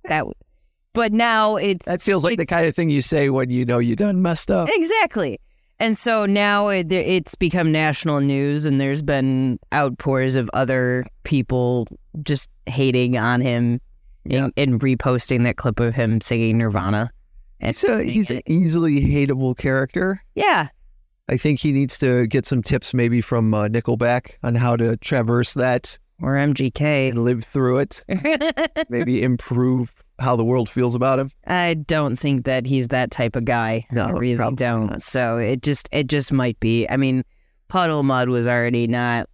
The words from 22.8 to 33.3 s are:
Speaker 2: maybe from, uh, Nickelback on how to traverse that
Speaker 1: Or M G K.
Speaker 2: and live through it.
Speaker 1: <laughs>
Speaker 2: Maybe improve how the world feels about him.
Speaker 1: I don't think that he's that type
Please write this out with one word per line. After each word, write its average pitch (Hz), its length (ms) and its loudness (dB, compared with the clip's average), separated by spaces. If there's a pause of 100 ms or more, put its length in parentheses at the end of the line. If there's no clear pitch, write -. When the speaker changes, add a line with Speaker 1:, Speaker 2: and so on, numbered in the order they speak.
Speaker 2:
maybe 120 260 2
from, 110 320 0
uh, 107 160 0
Nickelback 120 720 -2
on 120 120 0
how 120 220 2
to 117 200 0
traverse 120 580 0
that 123 420 -2 (260)
Speaker 1:
Or 135 140 0
M 143 180 2
G 131 160 0
K. 143 400 0
Speaker 2:
and 117 140 -2
live 120 200 0
through 127 340 0
it. - 300 -4
Speaker 1:
<laughs> 302 800 -2
Speaker 2:
Maybe 131 340 -2
improve 127 680 0 (280)
how 127 160 0
the 113 80 0
world 120 240 0
feels 123 280 0
about 131 240 2
him. 135 100 -6 (160)
Speaker 1:
I 175 280 0
don't 147 420 -2
think 135 280 0
that 131 220 -2
he's 131 220 0
that 127 240 -2
type 120 240 -2